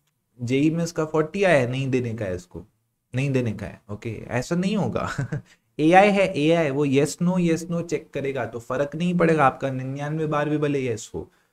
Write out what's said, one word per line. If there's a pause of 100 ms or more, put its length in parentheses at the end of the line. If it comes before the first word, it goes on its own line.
(380)
जेई
में
इसका
फ़ोर्टी
आया
है,
नहीं
देने
का
है
इसको, (520)
नहीं
देने
का
है।" (100)
ओके, (160)
ऐसा
नहीं
होगा। (100)
<laughs>
एआई
है, (120)
एआई,
वो
yes
no,
yes
no
चेक
करेगा,
तो
फर्क
नहीं
पड़ेगा
आपका
निन्यानवे
बार
भी
भले
yes
हो। (220)